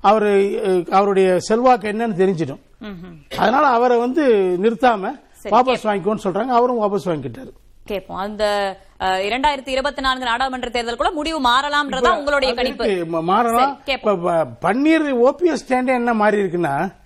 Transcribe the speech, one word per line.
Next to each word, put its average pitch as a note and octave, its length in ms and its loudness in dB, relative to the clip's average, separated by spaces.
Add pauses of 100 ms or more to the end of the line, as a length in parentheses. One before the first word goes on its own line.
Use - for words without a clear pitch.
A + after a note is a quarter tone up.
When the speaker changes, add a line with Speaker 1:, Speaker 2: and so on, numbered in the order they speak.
Speaker 1:
அவரு, G#3 280 4 (320)
அஹ், F#3 280 0
அவருடைய F#3+ 480 4
செல்வாக்கு A3+ 520 2
என்னன்னு A3 280 -4
தெரிஞ்சிடும். E3 420 0 (200)
Speaker 2:
ம்ஹும். F3+ 360 -16 (200)
Speaker 1:
அதனால A#3+ 300 2
அவரை A#3+ 320 4
வந்து B3+ 240 0 (380)
நிறுத்தாம A3 420 2 (280)
Speaker 2:
சரி, G#3 240 -4
Speaker 1:
வாபஸ் B3 80 6
Speaker 2:
கேட்போம். B3+ 200 0
Speaker 1:
வாங்கிக்கோன்னு G3+ 400 -2
சொல்றாங்க. G3 240 -2
அவரும் B3 340 2
வாபஸ் G3+ 240 -2
வாங்கிக்கிட்டாரு. D3 460 -6 (340)
Speaker 2:
கேட்போம். F#3 320 -10
அந்த, G#3 260 -6 (560)
அஹ், F#3+ 200 0
இரண்டாயிரத்தி C4 500 -2
இருபத்தி C4+ 320 -4
நான்கு C4 240 -2
நாடாளுமன்ற B3 440 -4
தேர்தல் A#3 260 -4
கூட D#4 160 -2
முடிவு D#4 280 -4
மாறலாம்ன்றதா C4+ 580 0
Speaker 1:
இப்ப E4 200 2
Speaker 2:
உங்களுடைய C#4 360 0
Speaker 1:
அது A#3+ 80 -4
Speaker 2:
கணிப்பு? C4 240 -4
Speaker 1:
இருக்கு, E3+ 320 -2
ம-, D#3+ 60 -2
மாறலாம். A#3 500 2
Speaker 2:
சரி, C4+ 120 -16
கேட்போம். G#3+ 320 -2
Speaker 1:
இப்ப E3+ 280 0
ப-, A#2 160 -16
பன்னீர் C#4+ 500 2
ஓ B3 200 4
பி E4+ 180 0
எஸ் C#4 120 -2
ஸ்டாண்டே B3+ 260 -2
என்ன A#3+ 260 0
மாறி G#3 280 2
இருக்குன்னா E3+ 340 -2 (300)